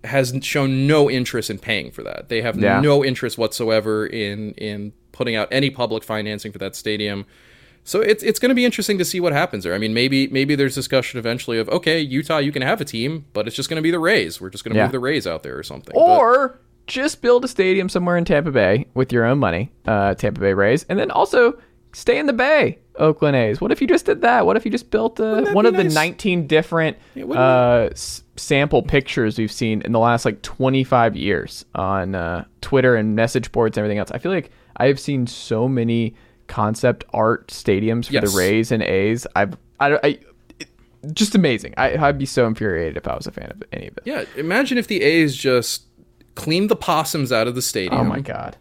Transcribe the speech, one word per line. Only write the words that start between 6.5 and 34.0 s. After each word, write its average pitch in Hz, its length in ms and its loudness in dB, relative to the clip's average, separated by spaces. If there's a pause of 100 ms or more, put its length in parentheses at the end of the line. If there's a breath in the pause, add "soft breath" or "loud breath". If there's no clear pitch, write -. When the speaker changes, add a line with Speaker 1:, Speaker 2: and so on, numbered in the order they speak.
Speaker 1:
for 98 80 -18
that 95 160 -8
stadium. 104 500 -4 (580 soft breath)
So 196 180 -2
it's, 214 220 2
it's 220 160 0
gonna 247 160 2
be 247 100 2
interesting 220 320 -2
to 180 80 0
see 180 140 -4
what 170 140 0
happens 143 320 -2
there. 87 100 -2
I - 20 -4
mean, 110 160 -2
maybe, 135 360 2
maybe 139 260 0
there's 135 180 0
discussion 131 460 -4
eventually 117 400 -4
of, 110 100 -4
"Okay, 160 320 0
Utah, 147 380 -2
you 143 120 -2
can 139 120 -4
have 160 180 -2
a 143 40 -4
team, 143 480 -6
but 104 120 -2
it's 117 100 -10
just - 140 -6
gonna 160 140 -4
be 165 80 2
the 175 80 0
Rays. 160 420 0
We're 92 80 -10
just - 140 -14
gonna 110 120 -4
Speaker 2:
Yeah. 107 100 4
Speaker 1:
move 117 80 -2
the 131 60 -4
Rays 127 280 -2
out 80 160 -6
there 65 140 -10
or 78 60 -10
something." - 300 -14
But 277 80 4
Speaker 2:
Or 269 580 4 (280)
just 277 360 -4
build 247 200 4
a 262 40 -6
stadium 185 420 0
somewhere 175 260 0
in 170 100 2
Tampa 160 260 2
Bay 110 420 4
with 127 180 0
your 120 140 2
own 135 140 2
money, 98 320 0 (160)
uh, 101 260 2
Tampa 101 260 -4
Bay 98 140 2
Rays, 104 340 2
and 196 120 -2
then - 100 -2
also 240 480 2 (360 soft breath)
stay 254 260 0
in 302 80 0
the 277 60 2
Bay, 269 440 2 (200)
Oakland 151 380 2
A's. 113 240 2
What 214 120 -2
if - 100 0
you 262 60 2
just 339 180 2
did - 160 0
that? 240 240 4
What 190 100 4
if 240 100 -2
you 214 60 -2
just - 200 -6
built, 220 280 0
uh, 226 40 2
Speaker 1:
Wouldn't 220 240 0
that - 80 0
Speaker 2:
one 208 100 4
Speaker 1:
be - 40 8
Speaker 2:
of 185 80 2
the 190 80 2
Speaker 1:
nice? 156 100 0
Speaker 2:
nineteen 175 500 0
different, 160 520 0 (180 soft breath)
Speaker 1:
Yeah, - 80 -12
wouldn't - 200 0
Speaker 2:
uh, 123 460 4
Speaker 1:
it - 40 -8
Speaker 2:
s-, - 280 -12 (140)
sample 147 480 2
pictures 139 560 0
we've 110 120 -2
seen 110 300 -2
in - 120 -4
the 113 60 2
last, 117 260 2
like, 110 180 -2
twenty-five 131 720 2
years 82 580 -4
on, 95 400 -2
uh, 85 320 -4 (160)
Twitter 127 340 4
and 107 200 0
message 117 360 0
boards 113 260 0
and 107 60 -2
everything 104 160 -2
else? - 120 -6